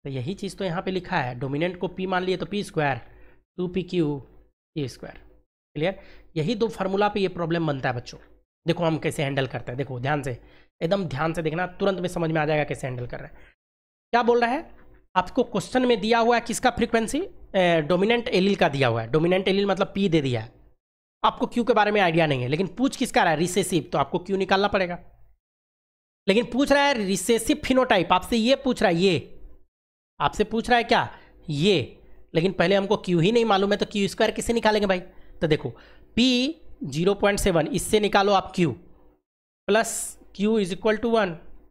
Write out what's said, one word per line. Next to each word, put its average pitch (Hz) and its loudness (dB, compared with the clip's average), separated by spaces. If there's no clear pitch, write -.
तो 143 -10
यही 135 -6
चीज़ 196 -10
तो 196 -6
यहाँ 180 -4
पे 190 -6
लिखा 180 -4
है, 127 -4
डोमिनेंट 147 -4
को 190 -4
पी 185 -8
मान 185 -2
लिए 185 0
तो 180 -6
पी 202 -6
स्क्वायर, 143 -2
टू 180 -4
पी 180 -4
क्यू, 151 -2
टी 139 -4
स्क्वायर। - -16
क्लियर? 180 -4
यही 160 0
दो 220 -2
फार्मूला 196 -2
पे 208 -2
ये 190 0
प्रॉब्लम 170 -2
बनता 135 -2
है 120 -4
बच्चों। - -14
देखो 170 0
हम 160 2
कैसे 156 -2
हैंडल 135 0
करते 120 -8
हैं, 123 -8
देखो 131 -6
ध्यान 139 -2
से, 123 -6
एकदम 190 0
ध्यान 151 -2
से 170 -4
देखना, 160 -2
तुरंत 190 -2
में 180 -4
समझ 170 -2
में 160 0
आ 151 0
जाएगा 151 2
कैसे 143 -8
हैंडल 123 -8
कर - -12
रहे 135 -14
हैं। - -20
क्या 240 4
बोल 240 4
रहा 233 2
है? 294 -6
आपको 185 2
क्वेश्चन 254 -2
में 233 2
दिया 226 2
हुआ 233 4
है 226 2
किसका 233 0
फ्रीक्वेंसी? 233 0
ए, 175 4
डोमिनेंट 202 2
एलील 196 2
का 175 4
दिया 135 2
हुआ 113 0
है। 113 -8
डोमिनेंट 175 2
एलील 196 2
मतलब 190 0
पी 196 2
दे 160 4
दिया 123 -2
है। 113 -14
आपको 220 0
क्यू 240 -2
के 240 2
बारे 208 4
में 208 2
आइडिया 165 4
नहीं 131 0
है, 123 -4
लेकिन 160 0
पूछ 254 0
किसका 240 2
रहा 175 4
है? 147 0
रिसेसिव, 175 0
तो - -4
आपको 147 0
क्यू 190 -4
निकालना 196 2
पड़ेगा। 180 -2
लेकिन 208 2
पूछ 269 2
रहा 285 6
है 285 2
रिसेसिव 220 0
फिनोटाइप, 240 4
आपसे 185 0
ये 240 4
पूछ 254 -2
रहा 196 4
है, 170 0
ये 170 2
आपसे 202 0
पूछ 226 -4
रहा 240 4
है 233 0
क्या? 196 2
ये। 156 0
लेकिन 175 2
पहले 180 2
हमको 196 0
क्यू 175 0
ही 190 4
नहीं 233 4
मालूम 202 2
है, 202 0
तो 196 -2
क्यू 202 -2
स्क्वायर 214 0
किससे 233 -4
निकालेंगे 214 2
भाई? 185 0
तो - -8
देखो, 147 2
पी 254 2
ज़ीरो 170 0
पॉइंट 202 2
सेवन, 170 2
इससे 214 0
निकालो 202 2
आप 185 0
क्यू, 165 2
प्लस 220 -2
Q 208 2
is 185 0
equal 220 0
to 233 -2
one। 208 0